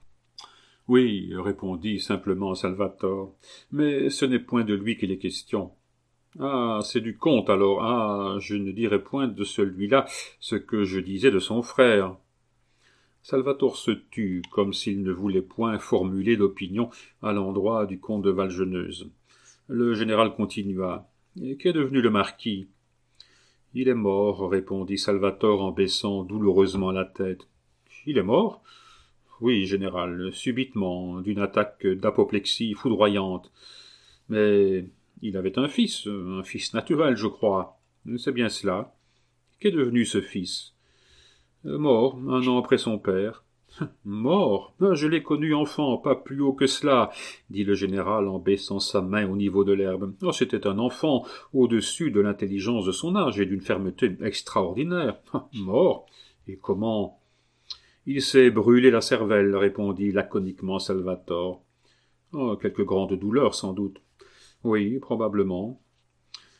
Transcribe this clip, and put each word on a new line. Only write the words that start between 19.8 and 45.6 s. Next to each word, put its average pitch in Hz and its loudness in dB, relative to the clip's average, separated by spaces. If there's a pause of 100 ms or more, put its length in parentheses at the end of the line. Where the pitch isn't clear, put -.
général 110 2
continua. « 95 -4 (340)
Et 135 -8
qu'est 180 0
devenu 135 0
le 113 6
marquis ? » 98 -2 (1080)
Il 127 0
est 127 4
mort, 101 0
répondit 95 -2
Salvatore 101 2
en 95 -2
baissant 98 -2
douloureusement 95 2
la 95 -2
tête. 92 -8 (600)
Il 143 0
est 95 2
mort ? 160 0 (800)
Oui, 113 2
général, 90 -4
subitement, 92 -4
d'une 101 -4
attaque 101 -2
d'apoplexie 101 0
foudroyante. 98 0 (760)
Mais 101 4 (360)
il 98 -6
avait 95 -2
un 143 2
fils, - -2
un 95 -6
fils - -8
naturel, 143 2
je 107 -2
crois. 98 -2 (400)
C'est 135 -4
bien 120 0
cela. - -4 (640)
Qu'est 208 2
devenu 123 2
ce 101 -2
fils ? - -10 (880)
Mort, 135 2 (100)
un 127 0
an 123 4
après 120 2
son 110 -2
père. 101 -4 (340)
<laughs> - -10
Mort ? 113 0
Ah, 190 4
je 151 0
l'ai 156 0
connu 151 0
enfant, 147 0